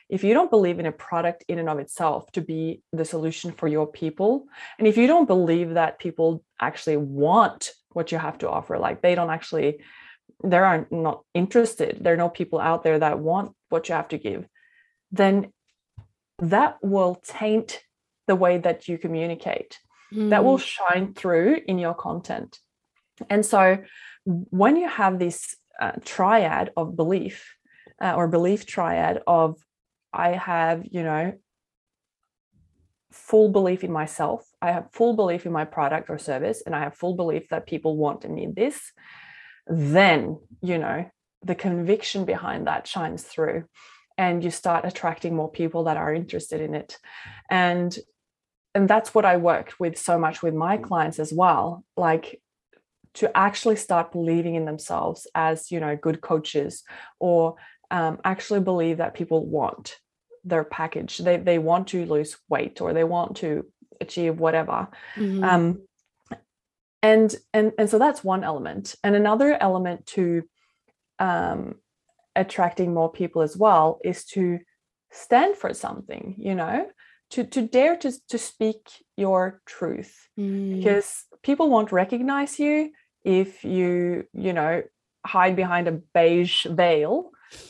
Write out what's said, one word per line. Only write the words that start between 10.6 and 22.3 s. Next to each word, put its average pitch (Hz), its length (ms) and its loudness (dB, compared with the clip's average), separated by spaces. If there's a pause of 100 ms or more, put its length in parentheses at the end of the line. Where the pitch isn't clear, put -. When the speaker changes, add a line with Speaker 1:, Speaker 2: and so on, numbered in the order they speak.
Speaker 1:
not 160 320 -4 (100)
interested, 196 680 0
there 170 120 4
are 165 40 4
no 175 120 0
people 170 300 -4
out 165 240 0
there 156 160 4
that 151 180 2
want 170 360 -2 (160)
what 165 200 -2
you 170 60 -2
have 151 140 -4
to 156 100 -6
give, - 260 -8 (680)
then 196 400 2 (880)
that 196 420 2
will 190 420 0
taint 214 560 -4 (480)
the 190 80 4
way 180 220 4
that 170 300 -2
you 170 100 -6
communicate. 165 800 -6 (340)
That 208 320 2
will 269 140 6
Speaker 2:
Mm. 262 80 -4 (100)
Speaker 1:
shine 185 380 0
through 185 540 2
in 185 100 -2
your 170 160 -2
content. - 680 -8 (680)